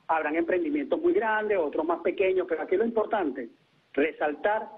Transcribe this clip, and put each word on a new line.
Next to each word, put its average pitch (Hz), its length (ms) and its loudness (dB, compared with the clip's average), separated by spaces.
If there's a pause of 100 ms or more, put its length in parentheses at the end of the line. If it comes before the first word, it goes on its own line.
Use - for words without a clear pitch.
Habrán 156 300 0
emprendimientos 165 680 0
muy 175 100 4
grandes, 214 460 2
otros 156 260 0
más 165 180 0
pequeños, 185 460 2
pero 156 140 -2
aquí 180 140 0
lo 214 80 2
importante, 208 640 -2 (440)
resaltar 156 840 0